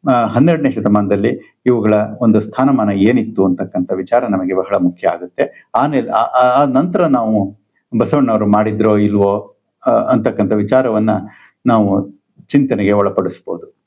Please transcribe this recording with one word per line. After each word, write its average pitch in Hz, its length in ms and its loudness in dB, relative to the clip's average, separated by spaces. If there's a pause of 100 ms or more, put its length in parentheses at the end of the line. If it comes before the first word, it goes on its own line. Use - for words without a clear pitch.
ಆ, 120 160 2
ಹನ್ನೆರಡನೇ 143 460 2
ಶತಮಾನದಲ್ಲಿ 104 920 -2
ಇವುಗಳ 110 280 2 (280)
ಒಂದು 110 200 4
ಸ್ಥಾನಮಾನ 127 480 0
ಏನಿತ್ತು 110 560 0
ಅಂತಕ್ಕಂಥ 90 480 -4
ವಿಚಾರ 117 340 -2
ನಮಗೆ 95 260 -2
ಬಹಳ 92 220 -2
ಮುಖ್ಯ 90 320 0
ಆಗುತ್ತೆ. 90 680 -6
ಆ 254 120 0
ನೆಲ್-, 147 220 -2
ಆ, 110 120 0
ಆ, 127 400 2
ಆ 147 40 4
ನಂತರ 170 400 0
ನಾವು 110 520 -2 (400)
ಬಸವಣ್ಣವರು 113 500 0
ಮಾಡಿದ್ರೋ 107 500 2
ಇಲ್ವೋ, 101 600 0 (280)
ಆ, - 60 2
ಅಂತಕ್ಕಂಥ 110 640 0
ವಿಚಾರವನ್ನ 110 560 0 (560)
ನಾವು 107 460 0 (360)
ಚಿಂತನೆಗೆ 127 440 0
ಒಳಪಡಿಸ್ಬೋದು. 95 960 -4